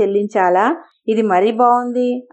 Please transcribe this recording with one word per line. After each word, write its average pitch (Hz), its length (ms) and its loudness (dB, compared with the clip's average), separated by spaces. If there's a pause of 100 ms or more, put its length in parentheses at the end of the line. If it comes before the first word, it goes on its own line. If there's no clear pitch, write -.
చెల్లించాలా? 202 760 0 (320)
ఇది 220 140 0
మరీ 202 300 0
బావుంది," 247 800 0